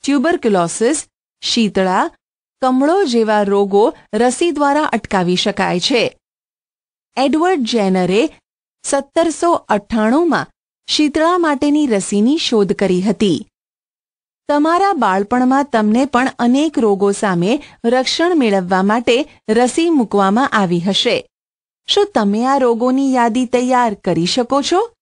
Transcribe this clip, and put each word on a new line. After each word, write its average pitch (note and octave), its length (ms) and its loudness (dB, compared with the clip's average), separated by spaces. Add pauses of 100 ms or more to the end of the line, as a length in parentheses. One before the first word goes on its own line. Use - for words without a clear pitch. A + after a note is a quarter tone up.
ટ્યુબરક્યુલોસિસ, B3 1040 0 (340)
શીતળા, G3+ 720 -2 (500)
કમળો C#4 420 2
જેવા A3 400 0
રોગો G3+ 500 2 (200)
રસી B3 380 0
દ્વારા C#4+ 320 0
અટકાવી F#3 520 -2
શકાય F3+ 440 -2
છે. A3 380 -2 (1000)
એડવર્ડ D#4 420 0
જેનરે G3+ 680 0 (540)
સત્તરસો E4 680 -2
અઠ્ઠાણુંમાં A3 960 -2 (400)
શીતળા D#4 500 0
માટેની D4 500 0
રસીની G#3+ 500 0
શોધ G#3 360 0
કરી F#3 280 0
હતી. G3 460 -2 (1000)
તમારા E4 460 2
બાળપણમાં B3 680 0
તમને A3+ 420 0
પણ B3+ 240 -2 (100)
અનેક C#4 400 0
રોગો G3+ 320 0
સામે G3 520 -2 (220)
રક્ષણ C4 500 0
મેળવવા F#3+ 480 0
માટે A#3 460 0 (200)
રસી B3 400 2
મૂકવામાં G#3+ 580 2
આવી F3+ 320 0
હશે. G3 500 -2 (580)
શું G4+ 280 2
તમે G#3+ 300 0
આ C#4 120 2
રોગોની B3+ 560 0
યાદી A#3+ 320 0
તૈયાર B3 480 0
કરી E3+ 320 -2
શકો B3+ 360 -2
છો? F#4 300 -2 (100)